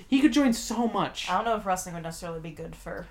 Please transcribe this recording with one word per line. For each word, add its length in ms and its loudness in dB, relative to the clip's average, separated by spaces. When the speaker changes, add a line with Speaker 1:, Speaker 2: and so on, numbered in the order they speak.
Speaker 1:
He 120 4
could 120 6
join 220 4
so 340 0
much. 420 -2
Speaker 2:
I 60 2
don't 100 0
know 100 2
if 100 -4
wrestling 300 -2
would 80 -8
necessarily 360 -8
be 120 -10
good 240 -12
for 360 -10